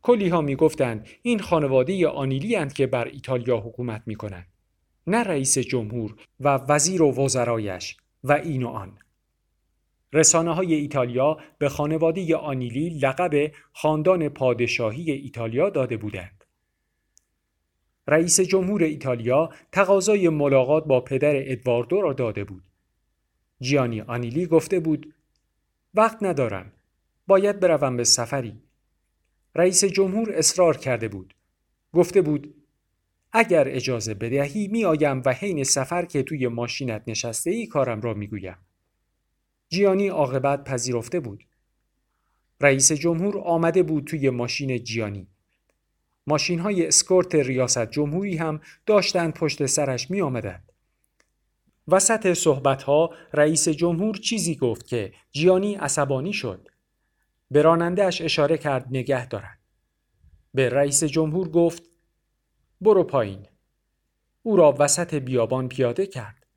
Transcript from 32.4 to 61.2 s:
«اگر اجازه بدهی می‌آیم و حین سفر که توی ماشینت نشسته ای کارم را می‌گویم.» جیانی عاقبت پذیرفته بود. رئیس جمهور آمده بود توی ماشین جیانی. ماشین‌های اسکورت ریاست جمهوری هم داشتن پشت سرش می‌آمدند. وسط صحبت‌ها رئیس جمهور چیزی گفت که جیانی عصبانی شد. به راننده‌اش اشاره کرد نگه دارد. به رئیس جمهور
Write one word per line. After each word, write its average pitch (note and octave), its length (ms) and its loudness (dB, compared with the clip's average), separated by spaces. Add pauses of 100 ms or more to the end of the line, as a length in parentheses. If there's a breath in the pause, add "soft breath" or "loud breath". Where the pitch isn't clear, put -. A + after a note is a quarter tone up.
«اگر F3+ 340 4
اجازه A#2+ 460 -4
بدهی C#3 540 -4
می‌آیم D#3 580 0
و B2+ 80 4
حین E3 300 -4
سفر E3 420 -2
که C#3 180 -2
توی C3+ 240 -4
ماشینت A#2 600 -6
نشسته A#2 440 -4
ای A3+ 160 -4
کارم B2+ 340 -2
را A#2 120 -4
می‌گویم.» G2+ 440 -10 (1120)
جیانی G3 380 2
عاقبت C#3 560 0
پذیرفته B2 560 -4
بود. G#2+ 240 -10 (1160)
رئیس C#3 300 4
جمهور E3+ 460 -2
آمده E3+ 460 2
بود D#3 200 -2
توی C#3 260 -2
ماشین B2 480 -4
جیانی. A2 500 -8 (1000)
ماشین‌های E3+ 600 0
اسکورت F3+ 480 2
ریاست B2+ 560 0
جمهوری D#3+ 460 -4
هم D#3 240 -4 (240 loud breath)
داشتن F3 460 2
پشت D3+ 340 -2
سرش C3 460 -2
می‌آمدند. B2 600 -6 (1160)
وسط F#3+ 460 2
صحبت‌ها C#3 800 2 (200 loud breath)
رئیس D3+ 360 2
جمهور E3+ 460 0
چیزی E3+ 400 -4
گفت A#2+ 320 -4
که G#2+ 260 -6 (180 soft breath)
جیانی F#3 440 2
عصبانی C#3+ 580 -2
شد. G2 340 -8 (840)
به D3 100 4
راننده‌اش E3+ 600 2
اشاره D#3 360 0
کرد C3 320 -4
نگه B2+ 380 -2
دارد. - 320 -12 (920)
به B2+ 160 2
رئیس C#3+ 340 2
جمهور D#3+ 460 0